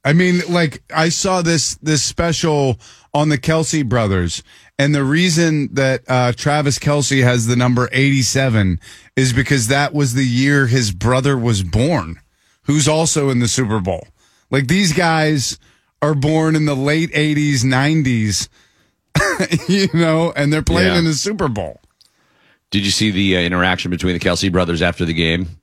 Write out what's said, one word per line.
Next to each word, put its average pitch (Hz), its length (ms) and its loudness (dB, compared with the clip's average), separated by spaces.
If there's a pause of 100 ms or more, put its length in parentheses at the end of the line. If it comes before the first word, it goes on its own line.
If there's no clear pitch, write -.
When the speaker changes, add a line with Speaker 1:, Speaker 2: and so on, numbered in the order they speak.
Speaker 1:
I 143 100 2
mean, 180 360 2
like, 170 320 0 (140)
I 160 140 0
saw 185 340 -2
this, 165 320 -2
this 151 260 -2
special 147 760 -2 (340)
on 151 160 2
the 147 80 2
Kelce 160 500 -2
brothers, 98 540 0 (380)
and 143 160 2
the 139 80 0
reason 160 720 2
that, 131 320 0
uh, 127 280 0
Travis 147 440 -2
Kelce 139 420 0
has 123 240 2
the 123 100 0
number 123 360 2
eighty-seven 127 880 2 (360)
is 131 180 2
because 127 340 0
that 139 260 0
was 139 220 0
the 135 100 2
year 135 400 2
his 117 260 0
brother 127 460 0
was 113 240 0
born, 101 580 -2 (440)
who's 147 240 0
also 156 420 0
in 127 120 0
the 117 60 0
Super 110 320 -2
Bowl. 92 280 -6 (420)
Like, 131 180 0
these 180 240 0
guys 156 680 0 (420)
are 151 140 0
born 160 400 2
in 156 100 2
the 143 100 -2
late 151 380 0
eighties, 147 500 0
nineties, 127 840 0 (680)
<laughs> - 520 -2
you 196 260 2
know, 165 420 2
and 143 160 0
they're 156 120 0
playing 175 300 2
Speaker 2:
Yeah. 175 60 2
Speaker 1:
in 165 60 2
the 160 80 0
Super 196 340 -4
Bowl. 98 320 -6 (920)
Speaker 2:
Did 101 140 -2
you 98 60 -2
see 107 200 0
the, 95 260 0
uh, 90 40 0
interaction 90 500 0
between 90 260 -2
the - 20 -4
Kelce 90 320 -2
brothers 85 300 0
after 87 240 -2
the 80 80 -4
game? 82 500 -2